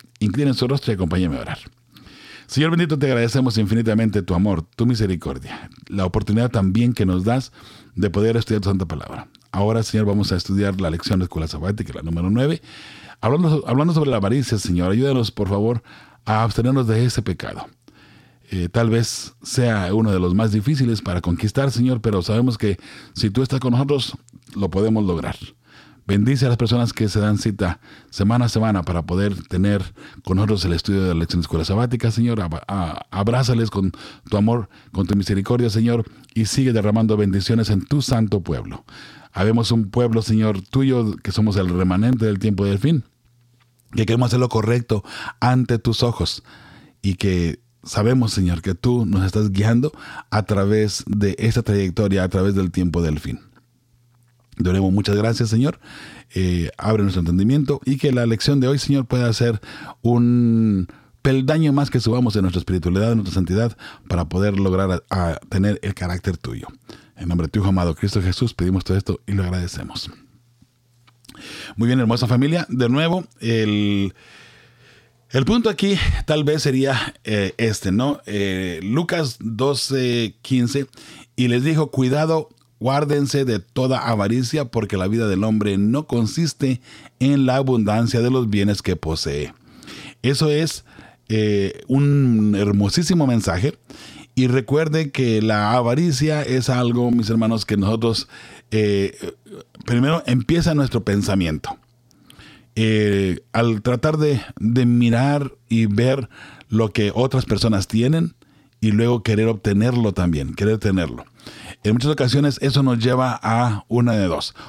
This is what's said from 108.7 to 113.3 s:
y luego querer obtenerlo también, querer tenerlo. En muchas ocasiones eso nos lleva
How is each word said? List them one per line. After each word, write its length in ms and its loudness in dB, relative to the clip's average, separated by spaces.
y 100 2
luego 320 2
querer 240 2
obtenerlo 640 0
también, 420 -2
querer 240 0
tenerlo. 460 -2
En 80 2
muchas 180 2
ocasiones 500 2
eso 220 2
nos 160 2
lleva 420 0